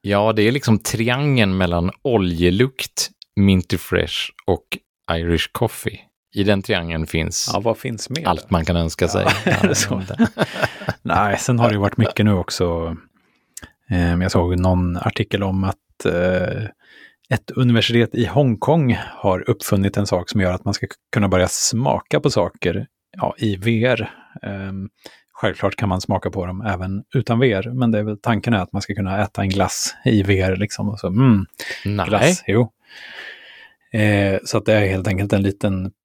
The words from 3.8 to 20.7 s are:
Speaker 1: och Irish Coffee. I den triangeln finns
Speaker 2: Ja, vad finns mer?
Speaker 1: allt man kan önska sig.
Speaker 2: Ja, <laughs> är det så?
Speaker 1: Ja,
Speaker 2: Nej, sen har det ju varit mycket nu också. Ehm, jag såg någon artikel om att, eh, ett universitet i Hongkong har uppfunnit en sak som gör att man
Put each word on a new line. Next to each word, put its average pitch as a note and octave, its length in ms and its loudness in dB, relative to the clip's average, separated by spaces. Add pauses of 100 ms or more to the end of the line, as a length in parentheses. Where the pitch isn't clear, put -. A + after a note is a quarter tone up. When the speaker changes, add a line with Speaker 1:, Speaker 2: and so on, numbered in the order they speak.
Speaker 1:
och F2+ 160 -2 (480)
Irish E2+ 400 0
Coffee. - 480 -4 (360)
I G2+ 80 0
den G2 180 2
triangeln E2+ 460 -2
finns D#2+ 460 -2
Speaker 2:
Ja, G2 60 0
vad A2+ 180 0
finns A#2 320 -10
mer? D3+ 180 -4
Speaker 1:
allt F2 220 -2
man E2+ 160 2
kan E2+ 120 0
önska E2+ 300 0
sig. F#2 180 0 (200)
Speaker 2:
Ja, F3+ 60 2
<laughs> - 120 0
är G3 40 2
det D#3 80 0
så? - 260 -2 (160)
Speaker 1:
Ja, A3+ 100 2 (760)
Speaker 2:
Nej, G2 360 0
sen B2 220 0
har A#2 80 6
det A2 60 4
ju G#2 60 0
varit G2 180 0
mycket G#2+ 280 2
nu G#2 80 6
också. E2+ 640 -2 (920)
Ehm, F2 320 2
jag F2+ 100 0
såg F2+ 280 2
någon F2+ 380 2
artikel G2+ 460 -2
om F#2+ 200 -2
att, - 420 -8
eh, F2+ 580 0 (680)
ett - 220 -2
universitet A#2 640 2
i A#2+ 100 2
Hongkong C3+ 720 2 (100)
har - 420 -2
uppfunnit G2 480 0
en G2+ 100 0
sak F2 220 -2
som G#2 120 0
gör F2+ 120 2
att F2+ 120 -8
man G2+ 80 0